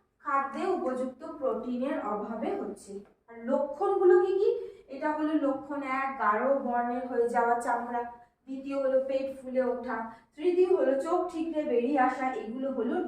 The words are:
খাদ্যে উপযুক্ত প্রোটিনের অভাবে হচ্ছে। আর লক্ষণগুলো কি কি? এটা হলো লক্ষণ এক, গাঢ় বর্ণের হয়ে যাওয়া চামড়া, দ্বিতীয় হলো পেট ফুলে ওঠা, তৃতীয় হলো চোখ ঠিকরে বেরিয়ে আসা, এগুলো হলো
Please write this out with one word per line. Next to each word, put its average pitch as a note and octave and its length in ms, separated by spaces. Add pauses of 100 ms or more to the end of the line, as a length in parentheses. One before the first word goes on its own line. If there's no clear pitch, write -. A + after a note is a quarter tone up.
(240)
খাদ্যে C#4 440
উপযুক্ত B3+ 580
প্রোটিনের B3+ 760
অভাবে A3 500 (100)
হচ্ছে। - 320 (360)
আর A#3 80 (100)
লক্ষণগুলো F4+ 800
কি F#4+ 140
কি? A4+ 100 (460)
এটা D4+ 160
হলো D4+ 220
লক্ষণ C#4 500
এক, C4+ 260 (100)
গাঢ় A3+ 400
বর্ণের A#3+ 480
হয়ে A#3 220
যাওয়া A#3+ 300
চামড়া, A#3+ 440 (420)
দ্বিতীয় C4+ 380
হলো C4 240
পেট C4+ 340
ফুলে B3+ 200
ওঠা, A#3+ 500 (240)
তৃতীয় F4+ 400
হলো C4+ 260
চোখ F4 180 (120)
ঠিকরে D4+ 320
বেরিয়ে B3 360
আসা, C4 340
এগুলো A#3+ 380
হলো B3 240 (120)